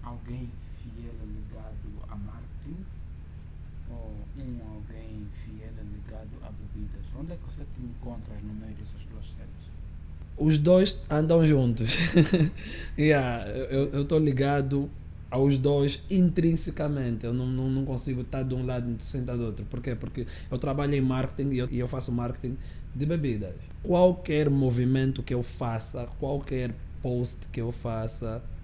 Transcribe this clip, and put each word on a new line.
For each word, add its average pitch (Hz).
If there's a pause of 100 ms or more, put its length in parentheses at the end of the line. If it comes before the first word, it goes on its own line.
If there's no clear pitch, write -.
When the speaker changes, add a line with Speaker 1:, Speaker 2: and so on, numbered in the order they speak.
Speaker 1:
alguém 120 (340)
fiel 117 (120)
ligado -
a 107
marketing 156 (1040)
ou 117 (260)
um 127 (140)
alguém 107 (160)
fiel 107 (220)
ligado 104 (140)
a 98
bebidas? - (140)
Onde 165
é -
que - (100)
você -
te -
encontras 113
no 107
meio 107
dessas 107 (100)
duas -
cenas? - (720)
Speaker 2:
Os 151
dois 185 (100)
andam 160
juntos. 120 (480)
<laughs> -
Yeah, 131
eu, 127
eu, 135
eu 143
tô 160
ligado 139 (400)
aos 135
dois 143
intrinsecamente. 160
Eu 117
não, 127
não, 131
não 131
consigo 127
tá 131
de 131
um 127
lado 123
sem 127
tá 123
do 117
outro. 104
Por 117
quê? 123
Porque 117 (240)
eu 131
trabalho 143
em 139
marketing 131
e 131
eu, 123
e 123
eu 123
faço 127
marketing 120 (380)
de 135
bebidas. 127 (280)
Qualquer 175
movimento 131
que 127
eu 123
faça, 120 (120)
qualquer 135 (280)
post 123
que -
eu 117
faça 113 (220)